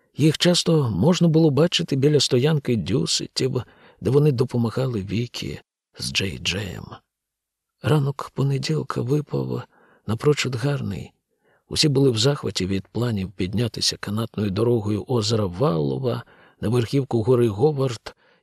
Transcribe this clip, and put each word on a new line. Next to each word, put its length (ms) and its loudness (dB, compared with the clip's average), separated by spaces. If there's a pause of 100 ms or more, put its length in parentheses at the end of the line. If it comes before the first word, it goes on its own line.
(180)
Їх 200 4
часто 520 2
можна 380 2
було 220 6
бачити 460 2
біля 240 4
стоянки 560 2
Дюсетів, 880 -2 (380)
де 80 0
вони 220 6
допомагали 680 -2
Вікі 580 -6 (400)
з 120 -8
Джей 320 -4
Джеєм. 420 -6 (1000)
Ранок 480 0
понеділка 680 -2
випав 600 -4 (460)
напрочуд 480 0
гарний. 560 -4 (580)
Усі 200 2
були 200 4
в 80 0
захваті 480 -2
від 220 -4
планів 440 -2
піднятися 640 -2
канатною 520 -4
дорогою 580 0
озера 380 0
Валова 760 -2 (380)
на 80 -2
верхівку 540 0
гори 240 4
Говард, 680 -2 (280)